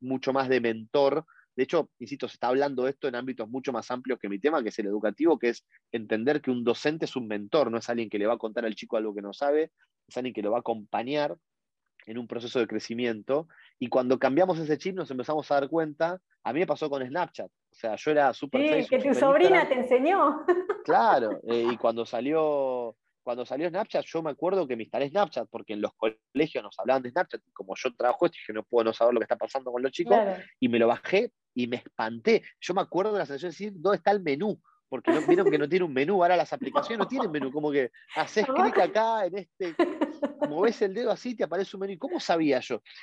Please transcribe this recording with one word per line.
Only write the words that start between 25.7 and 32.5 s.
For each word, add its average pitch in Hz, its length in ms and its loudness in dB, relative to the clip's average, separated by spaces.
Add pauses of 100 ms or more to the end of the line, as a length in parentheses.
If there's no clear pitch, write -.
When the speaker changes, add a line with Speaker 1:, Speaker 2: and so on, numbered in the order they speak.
Speaker 1:
en 104 80 -4
los 101 140 -2
colegios 120 680 -2
nos 101 160 -14
hablaban 127 240 0
de 123 80 -10
Snapchat, - 340 -4
y - 60 -20
como 95 240 -12
yo 123 200 -4
trabajo 123 300 0
esto, 165 140 -2
dije, - 140 -12
"No 110 100 -6
puedo 117 220 2
no 110 80 2
saber 117 200 4
lo 117 60 4
que 107 60 4
está 117 100 0
pasando 127 360 -6
con 123 120 -2
los 269 80 0
chicos", 233 240 4
Speaker 2:
Claro. 196 260 2 (180)
Speaker 1:
y 123 100 2
me 117 100 4
lo 113 80 6
bajé 190 460 0 (200)
y 120 140 -2
me 120 100 -4
espanté. 117 680 0 (180)